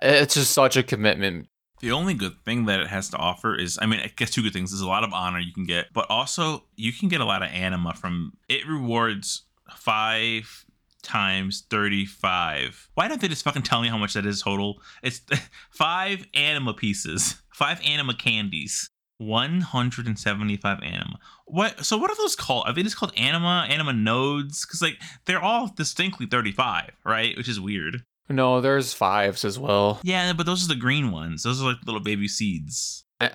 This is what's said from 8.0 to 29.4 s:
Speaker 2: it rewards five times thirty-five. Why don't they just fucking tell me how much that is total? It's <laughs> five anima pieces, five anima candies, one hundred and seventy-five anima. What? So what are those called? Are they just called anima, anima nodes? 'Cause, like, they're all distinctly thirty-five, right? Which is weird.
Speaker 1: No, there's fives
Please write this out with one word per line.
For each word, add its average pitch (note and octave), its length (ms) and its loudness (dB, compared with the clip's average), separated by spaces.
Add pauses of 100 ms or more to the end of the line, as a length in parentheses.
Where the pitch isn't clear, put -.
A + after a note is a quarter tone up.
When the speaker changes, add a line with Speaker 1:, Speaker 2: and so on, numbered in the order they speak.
Speaker 2:
it C3 180 -2
rewards A#2 760 -2 (340)
five A2 880 0 (380)
times F#2+ 680 0
thirty-five. F#2+ 1200 -2
Why F3+ 140 0
don't C#4 120 -4
they G3 80 0
just D3+ 160 -4
fucking C#3+ 180 0
tell A#2 200 0
me A#2 60 0
how A2+ 100 0
much G#2 160 -2
that G2+ 120 0
is G2+ 160 -2
total? G2+ 380 -2 (220)
It's B2+ 180 -6 (280)
<laughs> - 220 -20
five F#3 640 -2
anima C#3+ 400 0
pieces, - 640 -2 (120)
five D#3 320 -2
anima D3 300 0
candies, G2+ 720 -2 (300)
one A#2+ 420 0
hundred B2 460 -2
and A2 120 -2
seventy-five G2+ 640 -2
anima. - 360 -8 (280)
What? G3 380 -2
So A3 140 0
what F#4 120 2
are G#4+ 60 -4
those G#4+ 200 0
called? - 300 -2
Are B2 60 0
they E3 100 0
just G#3 140 -2
called - 200 -2
anima, E3+ 520 2
anima D3 240 2
nodes? C3+ 720 2
'Cause, E3+ 180 -4
like, D#3 180 0 (260)
they're F3+ 160 2
all A#3 260 2
distinctly E3+ 580 -2
thirty-five, A2 640 0 (140)
right? A2 320 0
Which A#2+ 120 -6
is G#2+ 120 -4
weird. F#2 420 -4 (280)
Speaker 1:
No, B2+ 300 4
there's C3+ 320 2
fives G2 520 2